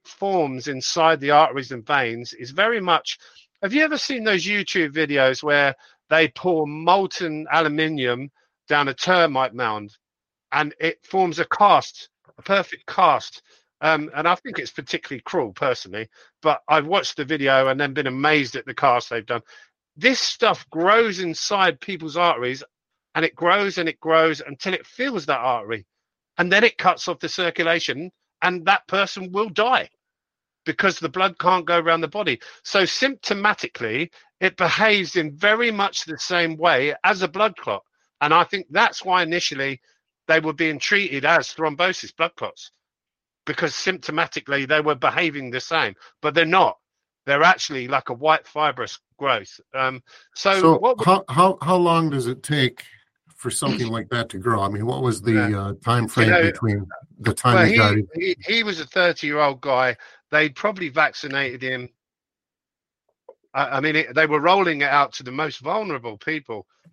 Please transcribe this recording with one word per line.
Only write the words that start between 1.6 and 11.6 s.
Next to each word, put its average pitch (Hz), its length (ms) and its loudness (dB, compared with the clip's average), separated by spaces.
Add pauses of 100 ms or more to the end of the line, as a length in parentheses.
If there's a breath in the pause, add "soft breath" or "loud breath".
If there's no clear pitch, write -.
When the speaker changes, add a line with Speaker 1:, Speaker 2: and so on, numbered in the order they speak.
Speaker 1:
and 117 160 -12
veins 120 460 -4
is 123 180 -16
very 208 300 -2
much, 170 380 -2 (420 soft breath)
have 196 140 -4
you 302 100 4
ever 302 140 -2
seen 247 260 -6
those 190 220 0
YouTube 190 480 -2
videos 139 480 2
where 143 320 4 (340 soft breath)
they 156 200 4
pour 160 380 0
molten 165 840 0
aluminium 147 800 0 (380)
down 143 200 2
a 131 60 -6
termite 151 600 2
mound 107 420 -6 (540)
and 147 300 -2
it 160 240 -4
forms 180 340 -2
a 170 60 -2
cast, - 640 2 (300)